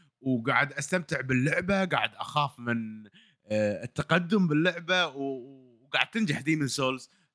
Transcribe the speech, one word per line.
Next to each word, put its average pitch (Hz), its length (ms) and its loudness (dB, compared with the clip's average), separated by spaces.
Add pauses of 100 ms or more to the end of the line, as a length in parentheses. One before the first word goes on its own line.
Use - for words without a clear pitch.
(200)
وقاعد 131 520 0
أستمتع 151 480 -4
باللعبة، 160 640 2
قاعد 143 300 -2
أخاف 143 460 -2
من، 113 460 -4 (400)
آه، 104 380 0
التقدم 175 640 0
باللعبة، 170 580 2
و-، 135 800 -8
وقاعد 127 220 0
تنجح 175 340 0
ديمون 151 260 2
سولز. 131 440 -2 (240)